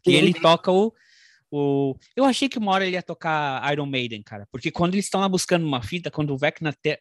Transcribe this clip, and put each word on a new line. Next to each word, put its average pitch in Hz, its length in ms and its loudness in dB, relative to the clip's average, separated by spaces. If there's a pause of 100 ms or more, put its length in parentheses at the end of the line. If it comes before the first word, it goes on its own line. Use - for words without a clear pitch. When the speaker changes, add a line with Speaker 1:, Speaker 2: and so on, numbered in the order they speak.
Speaker 1:
que - 80 2
Speaker 2:
Sim. 143 60 6
Speaker 1:
ele 175 180 2
toca 165 380 4
o, 208 200 2 (560)
o... 139 460 0 (220)
Eu 254 80 4
achei 269 240 2
que 254 100 -8
uma 202 140 0
hora 190 120 2
ele 185 120 -2
ia 175 60 -6
tocar 147 720 -2
Iron 147 140 -2
Maiden, 123 360 -4
cara, 104 280 -14
porque 131 220 -6
quando 175 220 2
eles 196 140 0
tão 190 120 0
lá 196 80 2
buscando 180 360 0
uma 135 180 -2
fita, 170 280 -8
quando 151 200 -4
o 135 80 -4
Vecna 151 340 -2
te-, - 280 -4